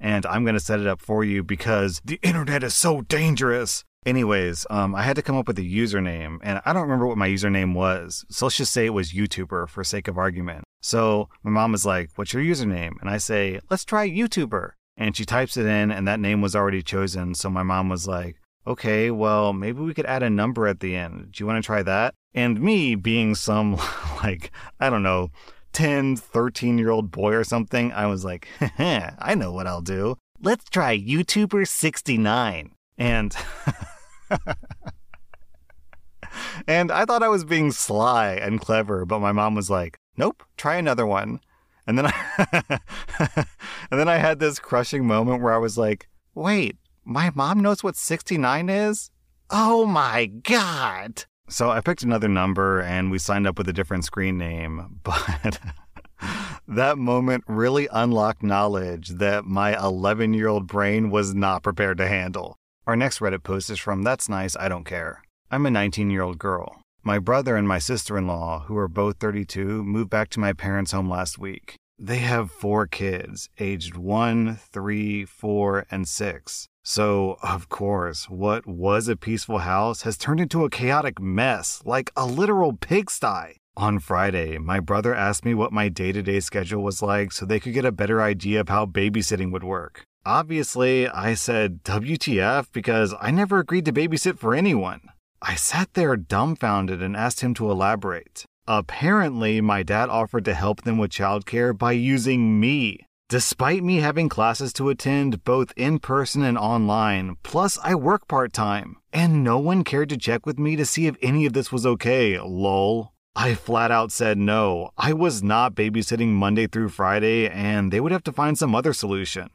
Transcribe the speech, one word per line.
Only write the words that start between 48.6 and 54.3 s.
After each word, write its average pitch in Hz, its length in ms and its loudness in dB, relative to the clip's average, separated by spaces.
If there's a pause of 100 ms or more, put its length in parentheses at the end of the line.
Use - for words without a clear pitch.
is? 214 400 -2 (400)
Oh 220 360 4
my 127 400 2
God." 131 1000 -2 (240)
So 120 220 0
I 113 100 2
picked 170 220 -2
another 113 260 2
number 95 520 2
and 92 300 0
we 95 80 -2
signed 101 280 0
up 90 120 -2
with 92 100 -2
a 90 60 -2
different 92 300 -2
screen 95 340 -2